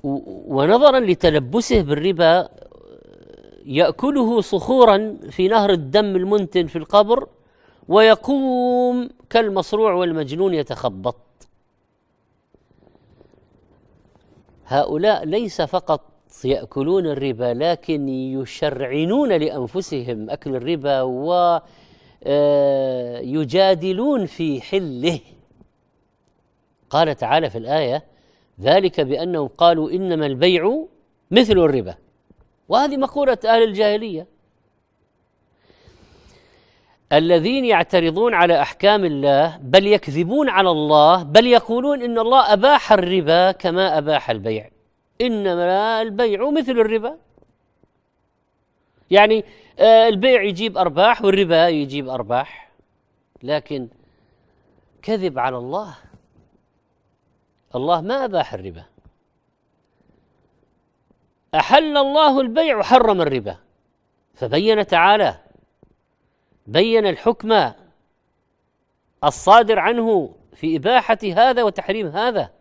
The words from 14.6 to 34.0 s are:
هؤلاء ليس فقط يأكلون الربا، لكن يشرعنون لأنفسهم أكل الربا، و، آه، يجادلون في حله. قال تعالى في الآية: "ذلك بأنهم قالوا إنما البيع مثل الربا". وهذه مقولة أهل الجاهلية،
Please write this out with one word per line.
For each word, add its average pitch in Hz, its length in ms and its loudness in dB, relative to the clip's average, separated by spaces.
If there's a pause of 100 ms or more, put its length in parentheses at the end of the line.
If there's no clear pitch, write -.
هؤلاء 156 600 -2
ليس 196 360 -6
فقط 160 400 -4 (440)
يأكلون 139 600 -2
الربا، 131 480 -4
لكن 151 560 -4
يشرعنون 135 1200 -4
لأنفسهم 131 1000 -6
أكل 143 260 -8
الربا، 139 460 -4
و، 165 580 0 (640)
آه، 135 960 -2
يجادلون 185 1040 -2
في 147 360 -6
حله. 160 580 -4 (1700)
قال 151 260 0
تعالى 139 340 -2
في 117 80 -12
الآية: 139 460 -4 (580)
"ذلك 170 400 2
بأنهم 151 460 -4
قالوا 165 440 0
إنما 175 340 -4
البيع 180 600 0 (460)
مثل 220 220 2
الربا". 139 420 0 (720)
وهذه 269 280 0
مقولة 269 480 -2
أهل 226 180 4
الجاهلية، 208 640 -2 (2750)